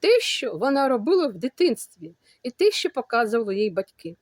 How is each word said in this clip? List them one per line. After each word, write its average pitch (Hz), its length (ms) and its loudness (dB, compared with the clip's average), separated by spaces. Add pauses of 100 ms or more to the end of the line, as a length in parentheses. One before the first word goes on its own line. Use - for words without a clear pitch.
те, 466 200 4
що - 320 -4
вона 269 360 0
робила 277 380 2
в 220 80 -4
дитинстві, 196 800 -4 (280)
і 254 80 -8
те, 392 200 2
що 381 200 -4
показували 233 640 -2
їй 208 140 0
батьки. 170 520 -8